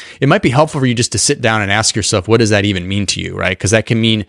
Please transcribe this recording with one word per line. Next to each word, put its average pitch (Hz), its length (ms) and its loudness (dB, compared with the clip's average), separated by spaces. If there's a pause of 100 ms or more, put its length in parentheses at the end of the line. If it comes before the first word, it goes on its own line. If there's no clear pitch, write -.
(220)
it 135 80 2
might 196 140 2
be 143 80 2
helpful 151 280 2
for 131 60 0
you 123 80 2
just 113 200 -2
to - 40 -2
sit 143 240 -2
down 110 200 0
and 98 100 -2
ask 107 240 0
yourself, 101 320 -2
"What 113 120 4
does 110 120 2
that 101 140 2
even 92 220 -2
mean 98 200 -2
to - 120 -4
you?" 90 160 -8
Right? 95 240 -2
'Cause 92 120 -2
that 110 160 2
can 113 120 0
mean 110 300 2